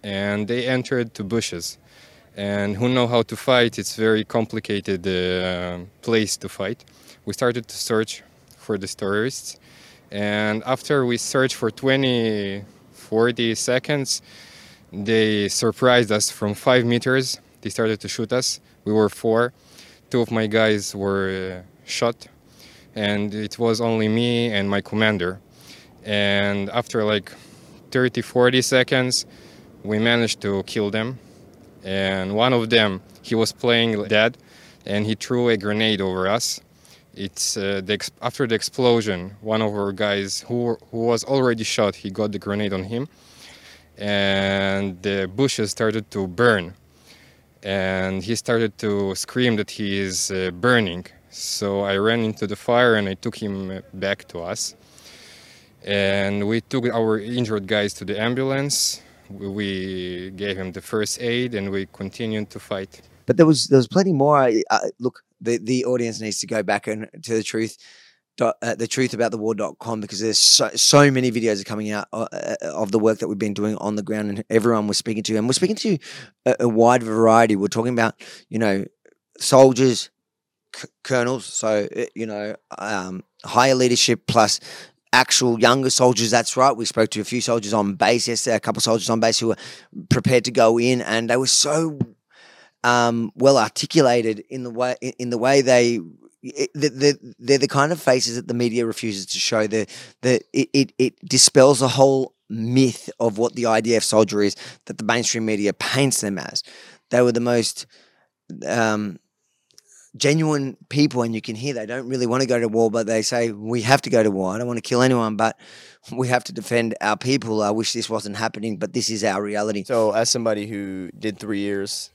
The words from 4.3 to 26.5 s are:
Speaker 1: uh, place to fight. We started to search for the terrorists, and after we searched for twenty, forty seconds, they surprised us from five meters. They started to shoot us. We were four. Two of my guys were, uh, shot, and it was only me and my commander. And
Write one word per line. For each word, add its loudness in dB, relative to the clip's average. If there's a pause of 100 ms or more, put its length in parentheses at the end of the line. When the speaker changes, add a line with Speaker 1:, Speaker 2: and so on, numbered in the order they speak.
Speaker 1:
uh, -2 (240)
place 0
to -12
fight. -8 (400)
We -8
started -2
to -16
search -4 (340)
for -6
the -8
terrorists, -6 (540)
and -2
after 0
we 0
searched -2
for -2
twenty, 0 (300)
forty 0
seconds, -2 (680)
they 0
surprised 4
us 0
from -4
five 4
meters. 0 (220)
They -6
started -2
to -12
shoot -6
us. -2 (240)
We -2
were 4
four. 0 (580)
Two 2
of 0
my 0
guys 2
were, -2
uh, -8 (220)
shot, -4 (680)
and -2
it -8
was 0
only 0
me 0
and -2
my 0
commander. -2 (640)
And 0